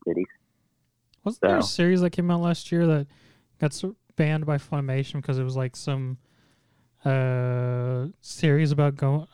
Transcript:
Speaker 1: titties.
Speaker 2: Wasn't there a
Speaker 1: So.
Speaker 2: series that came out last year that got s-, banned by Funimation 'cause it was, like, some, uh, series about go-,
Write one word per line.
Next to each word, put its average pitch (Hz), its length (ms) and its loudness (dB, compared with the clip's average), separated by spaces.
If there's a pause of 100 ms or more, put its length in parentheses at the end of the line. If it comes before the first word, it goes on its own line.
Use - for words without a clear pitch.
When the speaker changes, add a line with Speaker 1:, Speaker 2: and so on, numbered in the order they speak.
Speaker 1:
titties. 87 180 -2 (1000)
Speaker 2:
Wasn't 214 180 -6
there 196 140 4
a 92 60 2
Speaker 1:
So. - 60 -2
Speaker 2:
series 180 340 2
that 175 80 2
came 175 200 -2
out 175 100 0
last 170 300 -2
year 170 160 2
that 147 200 2 (520)
got 147 140 0
s-, - 120 -10 (320)
banned 156 300 0
by 147 120 0
Funimation 135 640 -4
'cause 131 160 -2
it 131 60 -2
was, 127 120 -4
like, 131 200 -4
some, 131 420 -6 (840)
uh, 123 1000 0 (140)
series 151 520 2
about 143 240 2
go-, 143 380 0